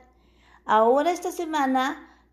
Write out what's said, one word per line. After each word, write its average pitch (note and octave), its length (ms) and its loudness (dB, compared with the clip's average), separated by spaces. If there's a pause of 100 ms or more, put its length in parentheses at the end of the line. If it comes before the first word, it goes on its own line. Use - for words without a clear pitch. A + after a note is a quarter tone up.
(640)
Ahora B3 460 2
esta F4 200 -6
semana D4 880 -4 (140)